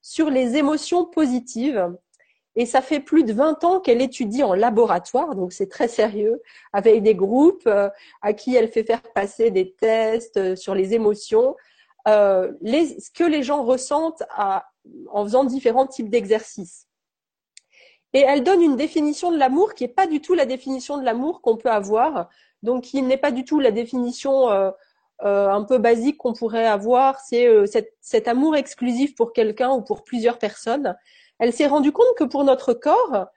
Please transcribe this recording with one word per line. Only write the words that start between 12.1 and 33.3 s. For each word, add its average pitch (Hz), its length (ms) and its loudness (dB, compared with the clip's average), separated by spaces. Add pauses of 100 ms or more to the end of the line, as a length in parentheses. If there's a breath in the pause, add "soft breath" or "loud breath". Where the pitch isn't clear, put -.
les, 269 380 0
ce - 100 -20
que - 140 -4
les 302 180 2
gens 277 220 -2
ressentent 285 680 -2
à, 196 360 -4 (460)
en 208 120 -2
faisant 233 220 2
différents 254 420 0
types 233 220 -10
d'exercices. 214 760 -4 (1300 soft breath)
Et 269 80 4
elle 277 220 4
donne 359 200 4
une 285 120 4
définition 302 560 -2
de 330 60 0
l'amour 285 380 0
qui - 80 -6
est 240 40 -4
pas 381 200 0
du 302 120 -2
tout 370 140 -2
la 302 140 0
définition 262 500 -8
de 262 80 -6
l'amour 254 360 -4
qu'on 226 160 0
peut 247 120 -4
avoir, 214 580 -2 (360 soft breath)
donc 247 220 -4
qui 269 180 -4
n'est 254 140 0
pas 285 140 -2
du 254 140 -6
tout 302 140 0
la 262 100 4
définition, 247 800 -2
euh, 196 220 0 (520 soft breath)
euh, 202 260 0
un 208 140 0
peu 247 140 0
basique 233 400 0
qu'on 240 160 -4
pourrait 226 320 -4
avoir, 247 540 2
c'est, 240 260 0
euh, 214 220 6
cet, 214 340 -4
cet 220 260 -2
amour 277 280 0
exclusif 262 580 -2
pour 466 180 -2
quelqu'un 220 400 0
ou 247 120 -2
pour - 200 -8
plusieurs 233 360 -2
personnes. 226 580 -6 (400 soft breath)
Elle 233 160 0
s'est - 140 0
rendue 285 240 2
compte 466 260 4
que 320 60 0
pour 277 200 -2
notre 262 300 2
corps 233 640 0